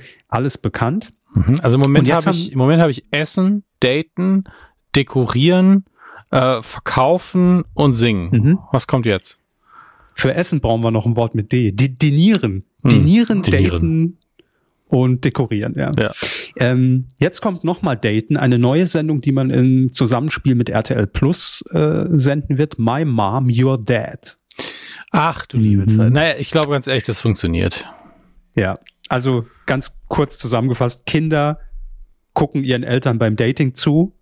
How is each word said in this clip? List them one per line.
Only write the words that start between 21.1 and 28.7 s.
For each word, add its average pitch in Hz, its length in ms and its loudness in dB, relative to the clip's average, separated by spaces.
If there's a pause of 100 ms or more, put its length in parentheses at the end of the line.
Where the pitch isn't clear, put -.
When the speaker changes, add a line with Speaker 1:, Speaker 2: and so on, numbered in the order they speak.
Speaker 1:
äh, 160 400 0
senden 143 440 0
wird. 151 220 -2
My 120 260 0
Mom, 120 460 0
Your 127 320 2
Dad. - 560 -4 (720)
Speaker 2:
Ach 156 340 -2
du - 140 -6
liebe 104 240 4
Speaker 1:
Mhm. 92 40 -4
Speaker 2:
Zeit. 110 260 4
Naja, 151 260 2
ich 139 120 -8
glaube 151 200 0
ganz 139 160 -2
ehrlich, 131 160 -2
das - 180 -6
funktioniert. 90 680 -2 (680)
Speaker 1:
Ja, 95 200 -2 (340)